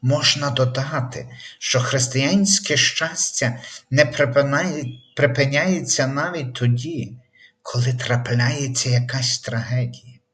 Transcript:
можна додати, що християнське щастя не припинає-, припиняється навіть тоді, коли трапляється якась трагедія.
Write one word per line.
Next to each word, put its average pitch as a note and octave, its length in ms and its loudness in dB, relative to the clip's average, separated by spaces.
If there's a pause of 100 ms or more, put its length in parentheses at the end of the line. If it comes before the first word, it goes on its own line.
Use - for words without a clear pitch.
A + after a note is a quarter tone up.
можна C#3+ 480 2
додати, C3 800 -2 (300)
що - 200 0
християнське C#3 960 2
щастя B2+ 840 0 (320)
не C#3+ 140 6
припинає-, C#3+ 800 0 (300)
припиняється C#3+ 920 2
навіть C#3+ 460 -4
тоді, B2 640 -2 (440)
коли B2 320 -2
трапляється B2 960 0
якась B2 500 0
трагедія. A#2+ 800 -4 (140)